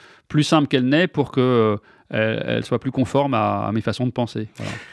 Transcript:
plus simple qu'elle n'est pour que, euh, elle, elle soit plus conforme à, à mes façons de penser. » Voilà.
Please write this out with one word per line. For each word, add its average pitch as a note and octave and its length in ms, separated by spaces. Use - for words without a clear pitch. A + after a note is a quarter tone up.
plus D3+ 140
simple D3 260
qu'elle B2+ 160
n'est D#3 240
pour - 220
que, C3 100
euh, A2+ 360
elle, A2 380
elle A2+ 160
soit A#2+ 160
plus C3+ 120
conforme C3+ 420
à, G#2 320
à G#2 80
mes A2 80
façons A#2 240
de B2 60
penser. » A2+ 440
Voilà. G#2 160